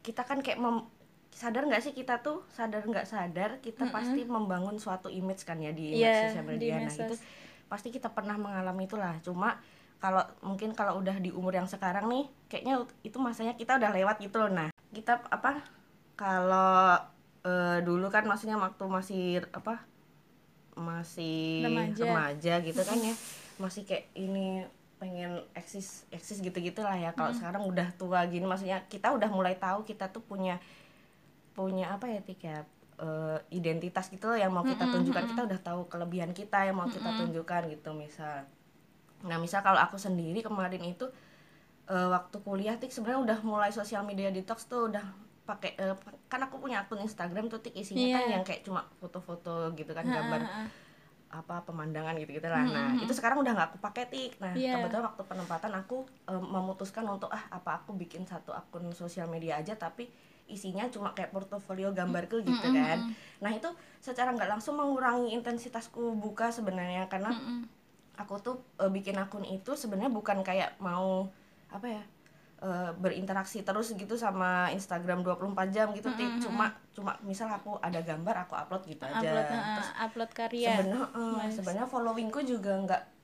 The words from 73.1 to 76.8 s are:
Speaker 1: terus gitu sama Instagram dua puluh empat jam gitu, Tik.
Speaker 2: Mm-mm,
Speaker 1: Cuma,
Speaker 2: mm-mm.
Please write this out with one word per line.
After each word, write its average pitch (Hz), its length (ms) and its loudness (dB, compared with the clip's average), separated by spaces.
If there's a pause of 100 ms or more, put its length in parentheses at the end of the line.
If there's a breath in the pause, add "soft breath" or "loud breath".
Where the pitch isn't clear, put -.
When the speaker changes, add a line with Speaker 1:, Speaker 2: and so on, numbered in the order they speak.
Speaker 1:
terus 214 320 0
gitu 196 240 -4
sama 185 560 4
Instagram 180 480 0
dua 180 160 2
puluh 190 160 -2
empat 190 160 2
jam 208 240 4
gitu, 214 240 -4
Tik. 233 80 0
Speaker 2:
Mm-mm, 240 160 0
Speaker 1:
Cuma, 214 320 2
Speaker 2:
mm-mm. - 240 -20